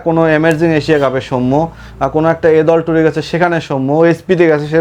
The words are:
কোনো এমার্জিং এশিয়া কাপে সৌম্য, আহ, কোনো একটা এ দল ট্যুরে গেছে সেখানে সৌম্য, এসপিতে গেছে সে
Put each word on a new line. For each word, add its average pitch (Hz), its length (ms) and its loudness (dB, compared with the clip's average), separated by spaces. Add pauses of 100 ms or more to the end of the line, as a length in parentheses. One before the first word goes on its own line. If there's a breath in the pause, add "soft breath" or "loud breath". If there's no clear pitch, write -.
কোনো 165 140 0 (160)
এমার্জিং 160 320 2 (100)
এশিয়া 156 240 0
কাপে 131 260 -2
সৌম্য, 127 240 -2 (100)
আহ, - 520 -8
কোনো 156 180 0
একটা 165 140 -2 (100)
এ 156 120 2
দল 165 160 4
ট্যুরে 160 200 0
গেছে 151 160 0 (100)
সেখানে 170 260 0 (120)
সৌম্য, 135 200 -4 (220)
এসপিতে 170 400 0
গেছে 151 200 0
সে 160 100 2